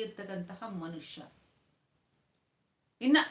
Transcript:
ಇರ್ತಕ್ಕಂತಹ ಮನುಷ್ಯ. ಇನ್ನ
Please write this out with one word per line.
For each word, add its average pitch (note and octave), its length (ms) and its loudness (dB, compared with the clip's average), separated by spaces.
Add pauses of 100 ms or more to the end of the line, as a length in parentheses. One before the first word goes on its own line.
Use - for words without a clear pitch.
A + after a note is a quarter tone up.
ಇರ್ತಕ್ಕಂತಹ F#3+ 680 -8 (140)
ಮನುಷ್ಯ. D#3+ 360 -10 (1800)
ಇನ್ನ C4+ 160 8 (140)